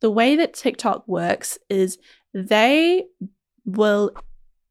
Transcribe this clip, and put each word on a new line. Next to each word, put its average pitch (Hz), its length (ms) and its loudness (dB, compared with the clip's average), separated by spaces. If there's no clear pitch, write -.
The 226 100 2
way 233 260 4
that 320 180 0
TikTok - 520 -4
works 175 520 -4
is 190 300 -2
they 269 680 2
will 208 460 0